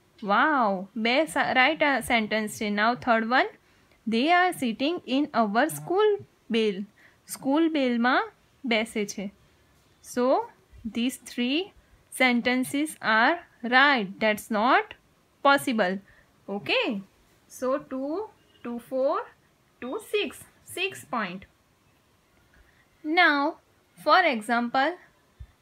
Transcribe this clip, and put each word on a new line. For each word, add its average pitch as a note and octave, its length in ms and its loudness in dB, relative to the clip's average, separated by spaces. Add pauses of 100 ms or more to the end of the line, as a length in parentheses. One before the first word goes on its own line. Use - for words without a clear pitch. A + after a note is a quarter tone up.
(220)
Wow, A#3+ 440 2 (300)
બે A#3 280 0
સા-, D4 280 -2
રાઈટ, C4+ 300 4
આ C#4 180 2
સેન્ટેન્સ G#3+ 580 -2
છે. G#3 120 -4
Now, G#3 200 2 (160)
third A3+ 240 2
one. D#4+ 200 2 (560)
"They A3+ 220 0
are F4+ 320 4
sitting C4+ 460 -2
in C4+ 180 0 (180)
our A3 260 2
school F4 420 0 (420)
bill." G#3+ 260 0 (500)
સ્કૂલ C#4+ 400 0
બિલમાં C4 540 0 (400)
બેસે A3 440 -2
છે. G3+ 260 -10 (680)
So, C#4+ 480 0 (360)
these A#3 340 -4
three C#4+ 540 -4 (380)
sentences B3+ 920 0
are B3 400 2 (220)
right. B3 560 2
That's G#3+ 320 -2
not C4 440 2 (480)
possible. A3+ 560 2 (500)
Okay. A#3+ 540 -2 (460)
So, C4 300 -4
two, C#4+ 500 -8 (340)
two, A#3+ 160 -10
four, C4+ 440 -2 (580)
two, C#4+ 200 -8 (100)
six. G4 340 -4 (200)
Six F#4+ 400 -8
point. G3 420 -6 (1600)
Now, D#4 540 2 (480)
for E4+ 200 6
example, B3 720 0 (640)